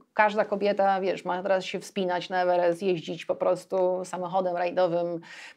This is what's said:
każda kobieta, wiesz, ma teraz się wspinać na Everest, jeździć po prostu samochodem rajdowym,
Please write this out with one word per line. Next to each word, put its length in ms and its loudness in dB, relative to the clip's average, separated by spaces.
każda 320 2
kobieta, 560 2
wiesz, 240 -2
ma 180 -2
teraz 220 2
się 140 -6
wspinać 500 -4
na 120 0
Everest, 420 2
jeździć 420 -2
po 100 -2
prostu 680 0
samochodem 500 -2
rajdowym, 640 0